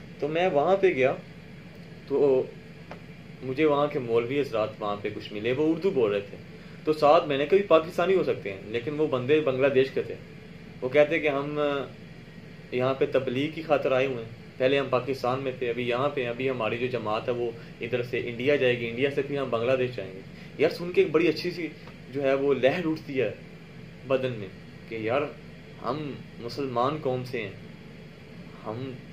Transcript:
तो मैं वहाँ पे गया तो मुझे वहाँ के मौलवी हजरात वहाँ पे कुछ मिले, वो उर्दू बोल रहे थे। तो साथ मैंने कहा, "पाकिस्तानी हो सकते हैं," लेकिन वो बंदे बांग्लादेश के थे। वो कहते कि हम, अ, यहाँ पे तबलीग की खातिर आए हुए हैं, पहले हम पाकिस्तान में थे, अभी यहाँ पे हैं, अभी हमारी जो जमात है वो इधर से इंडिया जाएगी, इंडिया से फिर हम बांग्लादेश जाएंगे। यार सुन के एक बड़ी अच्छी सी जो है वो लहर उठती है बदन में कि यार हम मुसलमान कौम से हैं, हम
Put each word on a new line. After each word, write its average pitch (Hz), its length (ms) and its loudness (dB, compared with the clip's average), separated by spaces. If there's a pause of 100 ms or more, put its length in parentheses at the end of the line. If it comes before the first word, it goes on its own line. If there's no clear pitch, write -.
(220)
तो 143 60 0
मैं 165 240 2
वहाँ 156 260 6
पे 190 140 6
गया 131 200 4 (1000)
तो 135 400 4 (960)
मुझे 131 220 2
वहाँ 147 240 4
के 147 100 -2
मौलवी 120 400 2
हजरात 110 400 0
वहाँ 104 180 0
पे 104 140 -4
कुछ - 220 -10
मिले, 110 200 0
वो 147 120 2
उर्दू 165 260 2
बोल 117 200 4
रहे 101 100 2
थे। - 160 -12 (480)
तो 156 80 4
साथ 151 340 8
मैंने 143 180 0
कहा, 190 140 6 (100)
"पाकिस्तानी 170 440 4
हो 175 100 4
सकते 117 260 -2
हैं," 98 220 -10
लेकिन 117 220 -2
वो 151 140 2
बंदे 135 340 4
बांग्लादेश 135 480 4
के - 140 -2
थे। - 120 -8 (680)
वो 127 80 -2
कहते 147 300 6
कि 151 80 0
हम, 143 320 0
अ, 143 280 0 (880)
यहाँ 127 200 2
पे 147 160 0
तबलीग 131 440 0
की 160 100 -8
खातिर 143 300 2
आए 131 120 4
हुए 123 180 -4
हैं, 113 80 -12 (280)
पहले 135 180 4
हम 135 120 0
पाकिस्तान 127 500 0
में 135 220 -4
थे, 123 60 0
अभी 120 160 0
यहाँ 120 260 2
पे 139 120 -2
हैं, 120 80 -2
अभी 123 180 -2
हमारी 117 300 0
जो 123 120 0
जमात 110 380 -2
है 123 60 2
वो 120 200 -2 (280)
इधर 117 220 -2
से 123 180 -2
इंडिया 120 340 2
जाएगी, 123 300 2
इंडिया 120 240 0
से 139 120 0
फिर 139 180 -4
हम 127 120 -4
बांग्लादेश 123 400 2
जाएंगे। 95 720 -6
यार 170 80 4
सुन 175 220 -6
के 190 80 6
एक 165 100 2
बड़ी 165 160 4
अच्छी 175 240 0
सी 160 200 -8 (400)
जो 139 100 -4
है 135 140 4
वो 139 180 4
लहर 139 320 4
उठती 156 280 -2
है 117 200 0 (760)
बदन 127 240 2
में 101 180 -8 (400)
कि 110 180 -6
यार 143 220 0 (520)
हम 139 360 -6 (240)
मुसलमान 127 580 -2
कौम 127 240 -2
से 123 180 -6
हैं, 95 120 -8 (1120)
हम 123 340 -8 (140)